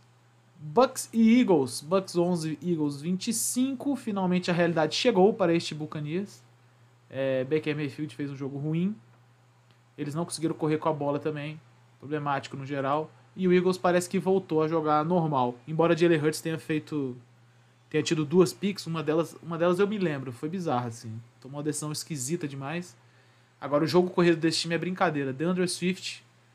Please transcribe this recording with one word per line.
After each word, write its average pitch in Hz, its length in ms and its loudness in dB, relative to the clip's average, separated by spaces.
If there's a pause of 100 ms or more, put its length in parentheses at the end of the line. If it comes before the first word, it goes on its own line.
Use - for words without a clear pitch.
(600)
Bucks 185 520 2
e 226 280 8
Eagles. 151 420 4
Bucks 185 340 -2
onze, 165 460 0
Eagles 151 400 -2
vinte 185 280 -4
e 226 40 -2
cinco. 262 600 -2
Finalmente 185 560 0
a - 20 0
realidade 160 420 2
chegou 214 380 6
para 180 200 2
este 165 200 -2
Buccaneers. 156 680 -8 (680)
É, 131 340 -2
Baker 151 320 -2
Mayfield 147 400 -8
fez 143 140 -6
um 135 60 -10
jogo 139 240 -8
ruim. 170 360 -2 (1000)
Eles 147 160 -8
não 165 100 -4
conseguiram 160 300 -4
correr 156 240 0
com 160 120 -2
a 156 40 0
bola 143 260 -2
também. 151 400 -6 (380)
Problemático 143 580 -4
no 135 100 -10
geral. 143 460 -2 (240)
E 185 120 0
o 180 60 6
Eagles 185 240 4
parece 175 300 2
que 190 120 -2
voltou 185 420 0
a 156 60 2
jogar 151 360 2
normal. 151 520 2 (120)
Embora 165 300 2
Jalen 170 240 4
Hurts 156 200 0
tenha 160 180 -4
feito, 151 580 -4 (720)
tenha 151 140 0
tido 156 200 0
duas 170 300 4
picks, 202 320 -6
uma 165 160 -4
delas, 151 400 0
uma 165 160 -8
delas 175 220 2
eu 202 80 4
me 208 100 -4
lembro. 143 340 -2
Foi 135 160 -8
bizarra, 151 420 -2
assim. 113 300 -12 (200)
Tomou 139 180 -14
uma 147 60 -8
decisão 151 280 -4
esquisita 151 560 -6
demais. 139 480 -10 (640)
Agora, 143 240 2
o 156 40 2
jogo 180 240 4
corrido 170 260 4
desse 160 220 0
time 165 160 -2
é - 20 0
brincadeira. 160 560 -2
DeAndre 175 340 0
Swift, - 560 -6 (320)